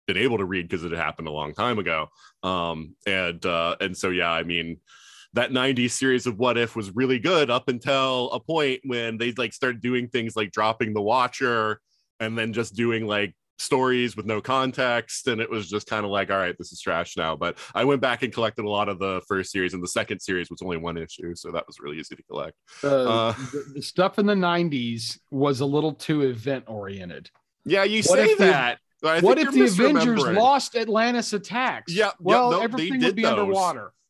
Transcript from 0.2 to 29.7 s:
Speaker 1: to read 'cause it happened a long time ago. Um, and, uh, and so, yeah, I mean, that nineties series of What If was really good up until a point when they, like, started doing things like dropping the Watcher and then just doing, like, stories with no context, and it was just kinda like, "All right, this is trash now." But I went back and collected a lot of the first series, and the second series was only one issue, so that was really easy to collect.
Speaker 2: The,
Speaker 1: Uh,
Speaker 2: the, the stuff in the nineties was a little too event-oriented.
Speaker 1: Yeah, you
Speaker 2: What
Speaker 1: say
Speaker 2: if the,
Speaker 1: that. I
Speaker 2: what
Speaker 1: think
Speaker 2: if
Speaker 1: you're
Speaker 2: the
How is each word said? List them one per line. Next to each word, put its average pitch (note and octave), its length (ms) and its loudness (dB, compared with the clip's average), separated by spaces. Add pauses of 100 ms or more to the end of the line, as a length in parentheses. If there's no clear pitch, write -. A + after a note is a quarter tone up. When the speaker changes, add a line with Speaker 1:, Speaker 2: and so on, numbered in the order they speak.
Speaker 1:
to G2 60 -4
read F2 240 -4
'cause E2+ 140 -4
it E2+ 80 -8
happened D#2+ 380 -6
a - 20 -8
long D2+ 220 -6
time A2+ 260 -2
ago. E2 300 -2 (340)
Um, E2+ 540 -4 (100)
and, F2+ 380 -2
uh, E2+ 340 0
and F#2 160 -4
so, F#2+ 140 -2
yeah, F2 220 0
I E2 120 -2
mean, E2 380 -6 (520)
that A#2+ 180 0
nineties B2+ 420 0
series B2+ 320 0
of A2+ 140 -4
What A#2+ 180 2
If A#2 180 -2
was G2 200 -8
really B2+ 240 0
good D3+ 300 2
up B2 180 0
until C3 640 0
a A#2 80 -2
point D3 460 -2
when A#2 320 -4
they, A#2+ 160 -2
like, A#2 200 -4
started B2 280 -2
doing B2 260 -2
things A2+ 280 -4
like G#2+ 160 -2
dropping A2 420 0
the G#2 80 0
Watcher A#2 800 0 (380)
and A2+ 180 -4
then A2+ 160 -2
just A2 220 -4
doing, A2+ 300 0
like, G#2 300 -2 (240)
stories B2+ 560 2
with G#2 100 -8
no G#2+ 140 -2
context, B2+ 880 0
and A2+ 140 2
it A2+ 80 -4
was G#2 200 -4
just G#2 200 -4
kinda G#2+ 180 -2
like, G2 240 0
"All G2 60 2
right, F2+ 200 -2
this - 140 -12
is F2 80 -18
trash F2 380 -2
now." D#2+ 180 -2
But E2+ 220 -4 (180)
I A2 80 2
went C#3 180 2
back B2 220 0
and A2 100 -2
collected A2+ 300 -2
a G#2 60 -4
lot G#2 180 0
of F#2+ 120 -4
the F#2+ 280 -2
first F#2+ 240 -2
series, F2+ 220 0
and F2+ 100 -6
the F2 60 -6
second A2 320 -4
series F2+ 280 -4
was E2+ 120 -14
only F2+ 160 -4
one E2+ 200 -8
issue, E2+ 380 -10
so E2+ 160 -14
that E2 160 -6
was - 140 -20
really D#2 180 -10
easy - 160 -14
to - 80 -20
collect. D2 320 -10 (260)
Speaker 2:
The, C#3+ 60 -2
Speaker 1:
Uh, A#2 460 2 (180)
Speaker 2:
the, C#3 240 -10
the C#3+ 60 -10
stuff F3+ 360 -2
in G#3 100 4
the G#3 80 2
nineties C#3+ 840 0 (100)
was C#3 300 2
a C#3+ 60 0
little D3 280 2
too D3+ 280 -2
event-oriented. G#2+ 1080 -4 (360)
Speaker 1:
Yeah, G3 180 4
you G#3+ 180 2
Speaker 2:
What F3 180 6
Speaker 1:
say G#3+ 120 6
Speaker 2:
if G#3 60 4
the, G3 80 6
Speaker 1:
that. B2+ 340 4 (240)
I D#3+ 160 4
Speaker 2:
what G#3 180 8
Speaker 1:
think D#4 120 4
Speaker 2:
if C4+ 60 0
Speaker 1:
you're B3+ 120 8
Speaker 2:
the G#3 180 4